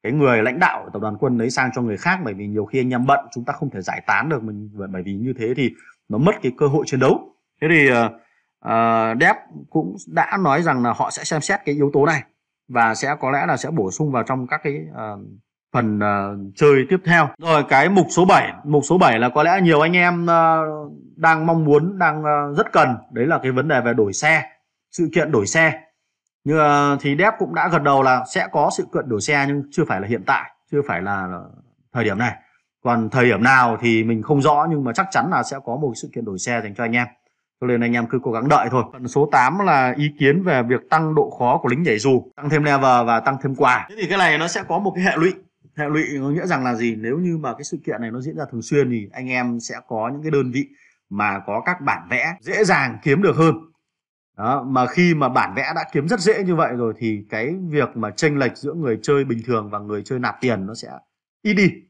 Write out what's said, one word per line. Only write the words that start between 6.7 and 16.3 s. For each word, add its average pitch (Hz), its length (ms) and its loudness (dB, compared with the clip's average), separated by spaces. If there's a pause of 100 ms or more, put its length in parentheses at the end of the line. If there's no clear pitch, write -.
chiến 131 140 -2
đấu. - 260 2 (360)
Thế 151 80 0
thì, 151 180 6
ờ, 117 220 2 (500)
ờ, 113 600 0
Dev 185 160 4 (340)
cũng 170 260 -4 (120)
đã 165 280 -2
nói 165 260 2
rằng 143 200 0
là 120 100 0
họ 113 180 -2
sẽ 147 140 -10
xem 156 160 -2
xét 196 240 -2
cái 143 100 -2
yếu 143 180 2
tố 143 140 4
này 156 160 0 (460)
và 117 260 2
sẽ 139 260 -4
có 131 100 -2
lẽ 143 160 0
là 156 100 0
sẽ 131 140 -8
bổ 110 200 -2
sung 147 220 -4
vào 123 100 0
trong 131 240 -4
các 151 180 -6
cái, 147 160 -4 (140)
ờ, 107 240 -10 (540)
phần, 110 280 0
ờ, 101 360 -2 (180)